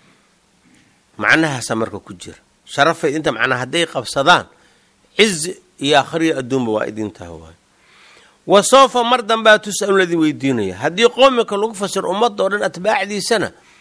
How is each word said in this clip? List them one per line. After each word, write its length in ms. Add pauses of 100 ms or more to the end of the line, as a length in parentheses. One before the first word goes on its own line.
(1200)
Macnahaasa 560
marka 240
ku 160
jira. 240 (260)
Sharafay 520
inta 160
macnaha 340
hadday 200
qabsadaan, 600 (720)
ciz 420 (220)
iyo 180
aakhiro 260
iyo 140
adduunba 340
waa 140
idin 240
tahay 240
waay. 220 (880)
"Wa 160
sawfa," 420
mar 180
dambaa, 360
"tus'alu," 400
ladin 220
weydiinaya. 580
Haddii 320
qoomika 460
lagu 180
fasiro 360
ummadda 340
oo 40
dhan 140
atbaacdiisana, 880 (320)